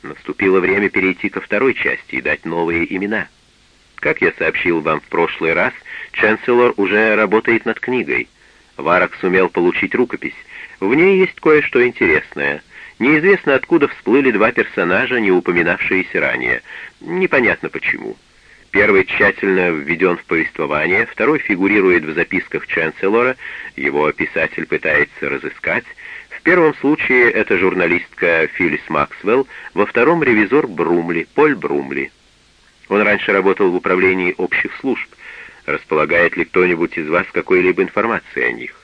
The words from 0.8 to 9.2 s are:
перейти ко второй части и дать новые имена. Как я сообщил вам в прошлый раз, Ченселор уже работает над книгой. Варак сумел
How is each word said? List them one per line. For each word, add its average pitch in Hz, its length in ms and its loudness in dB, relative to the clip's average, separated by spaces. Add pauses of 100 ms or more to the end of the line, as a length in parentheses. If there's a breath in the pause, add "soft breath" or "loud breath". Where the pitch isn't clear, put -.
перейти 95 380 -2
ко 95 140 -6
второй 117 320 0
части - 420 -6
и 64 60 -6
дать 73 240 -4
новые 85 500 -2
имена. 101 320 -4 (680)
Как - 260 -4
я 85 160 2
сообщил 82 420 0
вам 78 220 -2
в - 60 -20
прошлый 82 460 -2
раз, 101 200 0 (400 loud breath)
Ченселор 117 640 2
уже 104 380 2
работает 107 500 2
над 110 140 -4
книгой. 73 500 -4 (480 soft breath)
Варак 87 420 2
сумел 92 300 2